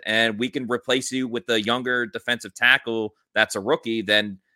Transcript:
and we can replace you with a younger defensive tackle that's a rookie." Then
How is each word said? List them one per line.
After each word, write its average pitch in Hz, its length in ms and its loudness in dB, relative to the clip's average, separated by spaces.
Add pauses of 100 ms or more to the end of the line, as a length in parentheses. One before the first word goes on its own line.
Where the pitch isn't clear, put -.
and 113 340 2
we 123 120 -2
can 131 160 -6
replace 123 460 0
you 131 160 -2
with 117 200 -6
a 113 140 2
younger 123 440 0
defensive 113 500 -6
tackle 117 580 2 (180)
that's 107 220 2
a 104 60 -4
rookie." 113 420 -2
Then 104 380 0 (160)